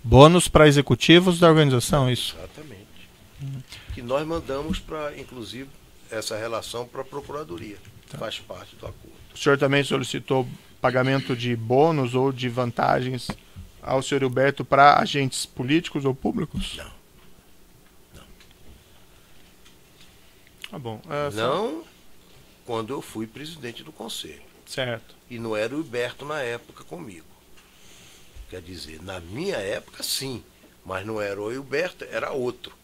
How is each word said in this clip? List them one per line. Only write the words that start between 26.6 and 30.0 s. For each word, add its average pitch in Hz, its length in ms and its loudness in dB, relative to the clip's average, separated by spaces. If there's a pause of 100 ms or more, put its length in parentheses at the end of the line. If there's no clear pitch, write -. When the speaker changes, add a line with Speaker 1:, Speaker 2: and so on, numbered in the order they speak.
Speaker 2:
comigo. 135 420 -16 (1200)
Quer 92 120 -14
dizer, 80 420 -16
na 92 180 -12
minha 135 360 -6
época, 104 460 -8